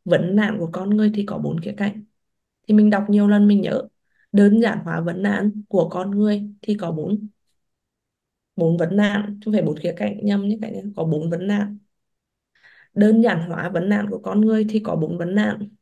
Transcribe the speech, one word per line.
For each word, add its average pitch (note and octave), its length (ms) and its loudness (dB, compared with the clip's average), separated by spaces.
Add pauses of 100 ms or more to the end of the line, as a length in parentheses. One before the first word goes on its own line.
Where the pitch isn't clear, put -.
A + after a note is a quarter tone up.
vấn E3+ 300 2
nạn G#3 240 2
của E3+ 140 -6
con F#3 160 -6
người G#3+ 260 2
thì G3+ 120 -2
có F3 100 -8
bốn D3+ 240 -4
khía - 160 -8
cạnh. G3+ 260 -6 (640)
Thì G#3+ 80 2
mình G#3+ 140 6
đọc G3+ 200 0
nhiều G#3 180 4
lần G#3 200 6
mình G3+ 140 4
nhớ. - 220 -4 (480)
Đơn G#3 300 6
giản A3+ 240 0
hóa E3 160 -4
vấn E3+ 220 -4
nạn G3+ 280 0 (180)
của E3+ 200 2
con F#3 220 -6
người G#3 320 0 (180)
thì G#3 200 -4
có E3+ 100 -4
bốn, F3+ 360 -4 (1300)
bốn E3+ 220 2
vấn E3+ 200 0
nạn, G#3 280 0 (160)
chứ - 40 -
không G#3+ 80 -2
phải G3+ 100 2
bốn D3+ 140 -2
khía E3+ 200 -6
cạnh, G#3 280 -6
nhầm G3+ 220 0
nhé G#3+ 140 -2
cả G#3+ 80 -8
nhà, G3 120 -10 (140)
có E3 100 -6
bốn D#3+ 240 -2
vấn F3 180 -4
nạn. G#3 300 -4 (1160)
Đơn G#3+ 300 4
giản F3+ 260 0
hóa E3+ 200 -6
vấn F3+ 200 -2
nạn G#3 220 0
của F#3 80 -8
con G3 220 0
người A3 280 2
thì A3 140 -2
có F3 120 -4
bốn E3 220 -4
vấn F3 180 -4
nạn. G#3 340 -2 (120)